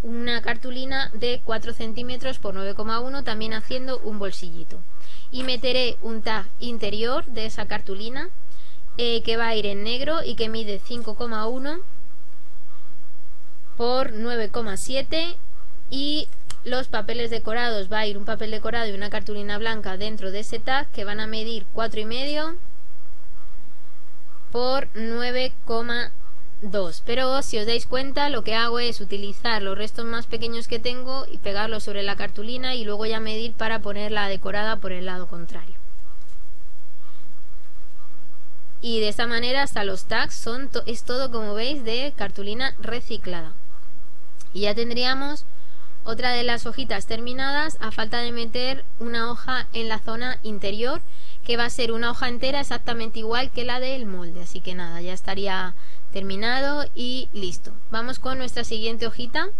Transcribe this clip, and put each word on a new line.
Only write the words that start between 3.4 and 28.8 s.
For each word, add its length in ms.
haciendo 460
un 180
bolsillito. 600
Y 120
meteré 600
un 180
tag 260
interior 640
de 220
esa 180
cartulina, 640
eh, 240
que 160
va 100
a 60
ir 100
en 200
negro 380
y 120
que 160
mide 340
cinco 300
coma 320
uno 320
por 340
nueve 380
coma 260
siete, 640
y 400
los 240
papeles 420
decorados, 600
va 100
a 60
ir 120
un 60
papel 260
decorado 380
y 40
una 160
cartulina 480
blanca 400
dentro 340
de 100
ese 180
tag 320
que 140
van 160
a 80
medir 440
cuatro 280
y 40
medio 520
por 440
nueve 580
coma 460
dos. 440
Pero 360
si 160
os 80
dais 200
cuenta, 440
lo 120
que 140
hago 240